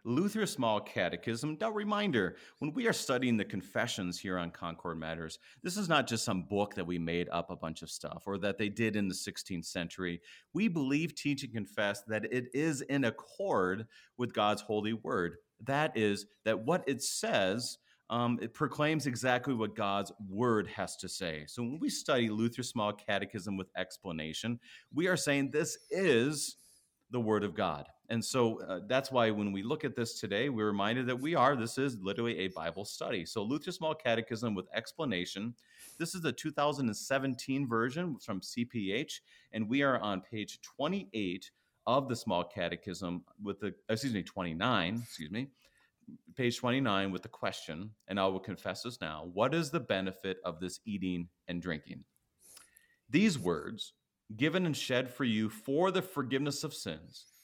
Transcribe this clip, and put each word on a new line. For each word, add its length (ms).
Luther's 480
Small 260
Catechism. 800
Now, 120
reminder, 640
when 160
we 120
are 60
studying 440
the 100
confessions 720
here 180
on 140
Concord 480
Matters, 400
this 140
is 120
not 180
just 180
some 180
book 320
that 120
we 120
made 320
up 200
a 60
bunch 240
of 100
stuff 360
or 120
that 200
they 100
did 260
in 140
the 60
sixteenth 500
century. 560
We 160
believe, 460
teach, 300
and 80
confess 560
that 220
it 220
is 300
in 220
accord 800
with 160
God's 280
holy 300
word. 440
That 320
is, 300
that 160
what 260
it 160
says 760
um, 320
it 100
proclaims 540
exactly 480
what 200
God's 380
word 400
has 280
to 120
say. 380
So 160
when 160
we 100
study 400
Luther's 400
Small 240
Catechism 640
with 200
explanation, 840
we 160
are 80
saying 340
this 280
is 640
the 100
word 240
of 100
God. 320
And 120
so, 380
uh, 260
that's 240
why 200
when 220
we 100
look 200
at 140
this 240
today, 300
we're 160
reminded 400
that 140
we 140
are, 220
this 220
is 200
literally 420
a 80
Bible 360
study. 400
So 180
Luther's 340
Small 180
Catechism 600
with 200
explanation, 800
this 160
is 60
the 120
two 180
thousand 360
and 100
seventeen 680
version 520
from 240
C 240
P 260
H, 300
and 180
we 120
are 180
on 200
page 400
twenty-eight 920
of 220
the 80
Small 280
Catechism 800
with 180
the, 140
excuse 240
me, 100
twenty-nine, 800
excuse 280
me, 180
page 240
twenty-nine 520
with 120
the 60
question, 640
and 120
I 60
will 140
confess 420
this 180
now, 320
"What 220
is 160
the 100
benefit 640
of 160
this 240
eating 440
and 140
drinking?" 420
These 300
words, 560
"given 300
and 100
shed 320
for 160
you 240
for 420
the 120
forgiveness 640
of 100
sins," 520